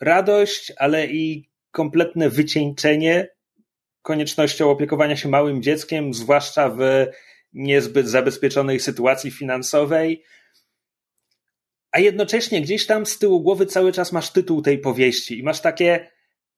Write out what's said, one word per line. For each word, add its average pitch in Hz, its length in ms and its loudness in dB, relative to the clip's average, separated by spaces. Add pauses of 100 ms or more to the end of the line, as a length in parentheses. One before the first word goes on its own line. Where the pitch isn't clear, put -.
radość, 202 760 2
ale 151 300 0
i 156 440 -6 (200)
kompletne 165 600 0
wycieńczenie 151 1000 0 (720)
koniecznością 151 680 0
opiekowania 147 460 0
się 147 120 -6
małym 143 340 0
dzieckiem, 151 520 -2
zwłaszcza 143 540 0
w 131 380 2 (460)
niezbyt 135 560 0
zabezpieczonej 135 720 0
sytuacji 131 500 -2
finansowej. 147 920 -2 (1700)
A 165 80 2
jednocześnie 202 640 0
gdzieś 196 240 -2
tam 214 200 0
z - 120 -8
tyłu 190 240 2
głowy 190 240 2
cały 185 260 2
czas 180 200 -4
masz 165 200 -4
tytuł 170 300 0
tej 139 160 2
powieści 127 600 -2
i 123 40 -12
masz 156 180 -4
takie, 170 500 0 (480)